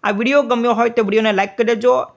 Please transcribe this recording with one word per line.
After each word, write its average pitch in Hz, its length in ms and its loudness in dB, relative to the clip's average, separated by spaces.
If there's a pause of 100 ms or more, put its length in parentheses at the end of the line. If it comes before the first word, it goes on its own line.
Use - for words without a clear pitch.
આ 208 80 -2
વીડિયો 254 320 0
ગમ્યો 240 300 0
હોય 233 160 0
તો 226 140 -2
વીડિયોને 214 280 0
લાઈક 202 260 -2
કરી 226 100 0
દેજો. 240 500 0